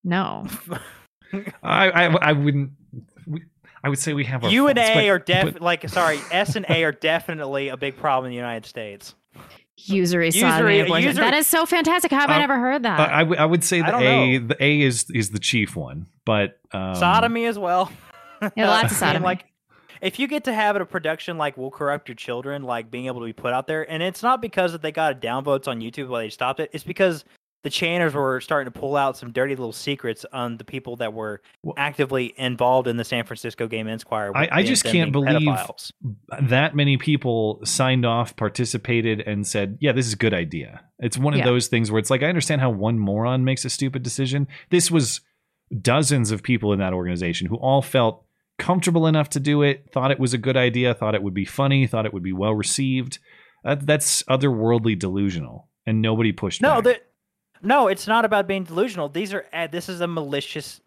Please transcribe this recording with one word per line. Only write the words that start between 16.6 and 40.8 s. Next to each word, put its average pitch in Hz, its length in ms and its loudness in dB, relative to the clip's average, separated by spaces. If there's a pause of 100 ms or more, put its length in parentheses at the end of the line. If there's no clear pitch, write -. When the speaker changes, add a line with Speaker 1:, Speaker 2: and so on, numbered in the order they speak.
Speaker 3:
um, 92 240 -6
Speaker 2:
Sodomy 226 500 2
as 220 140 -2
well. 180 380 0
<laughs> - 40 -20 (560)
Speaker 1:
Yeah, 214 100 4
lots 220 240 4
of 202 100 -2
Speaker 2:
I 180 40 0
mean, 147 80 4
Speaker 1:
sodomy. 160 120 0
Speaker 2:
like, 180 200 -2 (560)
if 190 180 -4
you 269 80 0
get 302 180 -4
to 254 80 -2
have 208 220 2
a 185 100 -2
production 160 520 -6
like 147 200 -2
Will 131 140 -8
Corrupt 143 380 -4
Your 120 60 -12
Children, 135 480 -8
like, 117 280 -6
being 123 140 -8
able 123 160 -8
to 117 40 -10
be 113 60 -10
put 123 220 -4
out 131 140 -2
there, 156 220 -4
and 160 140 -4
it's 185 180 -6
not 247 200 2
because 180 320 0
that 160 80 -10
they 156 100 -4
got 147 300 0
downvotes 135 480 -2
on 117 100 -6
YouTube 123 300 -10
while 123 100 -2
they 107 100 -6
stopped 127 300 -4
it, 156 140 -4
it's 156 100 -10
because 175 400 0 (400)
the - 60 -6
channels 170 440 0
were 131 280 0
starting 139 280 -2
to - 80 -18
pull 143 200 -2
out 139 180 0
some 120 160 -14
dirty 135 240 0
little 120 160 -8
secrets 131 640 -6
on 120 240 -6
the 110 80 -16
people 127 320 -10
that 113 160 -4
were 107 280 -8 (200)
Speaker 3:
Well, 151 160 -10
Speaker 2:
actively 135 600 -2
involved 127 520 2
in 117 80 -2
the 117 80 -4
San 120 180 -4
Francisco 113 460 -8
Gay 110 140 -6
Men's 110 200 -8
Choir 104 320 -4
Speaker 3:
I, 143 160 2
I 139 60 -2
Speaker 2:
being, 202 100 2
Speaker 3:
just 254 160 2
Speaker 2:
them 113 80 0
Speaker 3:
can't 160 220 2
Speaker 2:
being 143 120 2
Speaker 3:
believe 151 220 4
Speaker 2:
pedophiles. - 460 -4 (480)
Speaker 3:
that 139 340 2
many 139 220 4
people 117 680 0
signed 127 420 2
off, 117 300 0
participated, 113 840 -2
and 104 260 -4
said, 101 320 -2
"Yeah, 143 140 2
this 127 120 0
is 110 60 -4
a 101 60 -6
good 110 160 2
idea." 82 480 -6 (180)